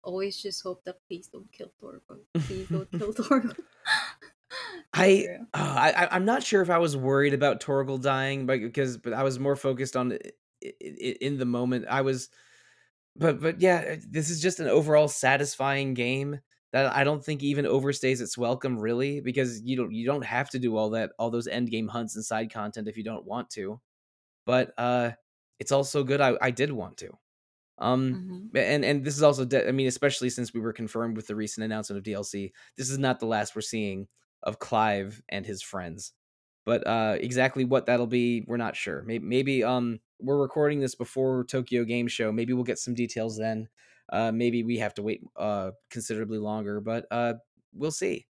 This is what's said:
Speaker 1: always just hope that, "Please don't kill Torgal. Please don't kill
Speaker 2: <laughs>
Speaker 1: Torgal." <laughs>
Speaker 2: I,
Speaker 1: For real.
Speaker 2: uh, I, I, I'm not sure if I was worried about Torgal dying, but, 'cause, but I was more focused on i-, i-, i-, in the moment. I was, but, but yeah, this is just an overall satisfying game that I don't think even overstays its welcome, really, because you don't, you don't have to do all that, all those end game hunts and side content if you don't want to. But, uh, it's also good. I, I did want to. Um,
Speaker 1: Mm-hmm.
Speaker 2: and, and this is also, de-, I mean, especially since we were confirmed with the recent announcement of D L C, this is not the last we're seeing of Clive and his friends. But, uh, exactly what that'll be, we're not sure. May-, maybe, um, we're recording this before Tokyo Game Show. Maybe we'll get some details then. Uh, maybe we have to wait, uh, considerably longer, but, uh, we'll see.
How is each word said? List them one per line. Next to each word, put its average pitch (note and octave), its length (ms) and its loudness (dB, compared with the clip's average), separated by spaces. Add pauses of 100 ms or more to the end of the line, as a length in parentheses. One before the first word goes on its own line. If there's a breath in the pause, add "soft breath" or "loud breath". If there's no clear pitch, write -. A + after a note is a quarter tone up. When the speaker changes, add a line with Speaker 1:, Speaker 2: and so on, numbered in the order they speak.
Speaker 1:
always G3 380 -4
just G3 200 -8
hope F3+ 220 -8
that, F#3 140 -10 (100)
"Please F3 200 -12
don't G3 260 -18
kill - 180 -16 (100)
Torgal. - 380 -20 (160)
Please C3+ 320 -4
don't - 240 -4
kill G#3 220 -4
Speaker 2:
<laughs> - 0 -
Speaker 1:
Torgal." A#3+ 420 0 (720 loud breath)
<laughs> A4 680 -16
Speaker 2:
I, G3 300 6
Speaker 1:
For F3+ 80 -6
real. F3 100 -12 (120)
Speaker 2:
uh, D3 240 -2
I, C#3+ 140 6
I, F3 240 2
I'm F#3 100 2
not A#3+ 180 2
sure G3 180 4
if F3 80 2
I E3+ 100 4
was D3+ 180 2
worried C#3 360 4
about C#3 280 2
Torgal C3+ 400 -2
dying, C3+ 440 0
but, C3 140 2 (140)
'cause, B2+ 240 -2
but A#2 160 -6
I A#2 100 0
was C3 160 0
more C#3 160 2
focused C3+ 400 -2
on B2 160 0
i-, F#2 60 -2 (480)
i-, - 80 -12 (100)
i-, G#2+ 380 -6
in C#3 160 -2
the B2+ 80 -2
moment. B2 440 0
I C3+ 120 0
was, C3 280 0 (880 soft breath)
but, D3+ 240 2
but E3 220 0
yeah, E3+ 340 4 (140)
this D3+ 200 0
is D#3+ 120 -4
just F3+ 180 0
an D#3 80 0
overall D3+ 400 6
satisfying C#3 840 2
game C3+ 480 -2 (320)
that C3+ 200 4
I C#3 120 4
don't C#3+ 180 2
think D3 180 -4
even C#3+ 220 2
overstays C3 560 2
its A#2 180 -6
welcome, B2 400 0
really, B2 440 0
because B2 400 -2
you B2+ 160 -2
don't, G#2+ 160 -2
you A2+ 120 -4
don't C3+ 200 0
have B2+ 240 -2
to C3 100 -4
do A#2+ 160 2
all G#2+ 140 2
that, A2 280 -2
all A#2 120 0
those A#2 180 -4
end A#2 240 -2
game A2 160 -2
hunts A2 300 -6
and A2 80 -8
side A2+ 260 -4
content G#2+ 380 -8
if G#2 80 -10
you A2 80 -8
don't A2+ 200 -8
want A#2 260 -8
to. G#2+ 280 -8 (680)
But, B2+ 320 2
uh, A#2+ 340 2 (480)
it's - 120 -4
also C#3 320 2
good. C3+ 180 2
I, B2+ 180 6
I B2+ 120 2
did C3+ 200 0
want A2 260 -8
to. - 200 -16 (640)
Um, B2+ 340 2 (400)
Speaker 1:
Mm-hmm. C3+ 40 2
Speaker 2:
and, C3 280 4
and C#3+ 180 2
this C#3+ 140 -4
is D3 60 4
also, C3+ 200 6
de-, B2 240 2
I A#2+ 40 2
mean, C3+ 160 2
especially B2+ 420 2
since A#2+ 240 -6
we A#2 60 -2
were A2 120 -2
confirmed A2+ 440 -4
with A2 100 -8
the G#2 100 -6
recent G#2+ 300 -4
announcement A2 320 -4
of F#2+ 60 -8
D G#2+ 100 -6
L G2+ 100 -4
C, G2 300 -8 (240 loud breath)
this C3 140 -6
is C3+ 80 -2
not C3 200 2
the A#2 60 -4
last G#2+ 300 0
we're A2 60 -4
seeing G2+ 460 -4 (360)
of - 160 -4
Clive G#2+ 600 0 (100)
and G2 180 -6
his G2 160 -8
friends. F#2 500 -10 (500)
But, A2+ 220 0
uh, A2 340 2
exactly B2+ 460 2
what B2+ 220 2
that'll A#2+ 180 4
be, A#2+ 420 2
we're A#2+ 100 -2
not A2+ 180 -4
sure. D2 260 -6
May-, A2+ 160 -4
maybe, B2+ 460 2
um, A#2+ 360 0 (200)
we're C#3 200 0
recording D3 400 2
this C3 140 0
before C3 520 0
Tokyo A#2+ 400 0
Game A#2+ 220 0
Show. A2 240 -2
Maybe A#2 220 0
we'll B2 100 0
get A#2 140 -2
some B2 160 -6
details A2+ 440 -2
then. A2 300 -4 (420 soft breath)
Uh, A2+ 220 0
maybe A#2+ 320 2
we A#2 140 -2
have G#2+ 160 -2
to G#2 80 -8
wait, G#2+ 220 -4 (140)
uh, G2 340 -2 (180)
considerably A2 480 -6
longer, G#2 420 -4
but, A2+ 300 -4
uh, A#2+ 240 0 (400)
we'll C#3+ 160 -4
see. - 440 -4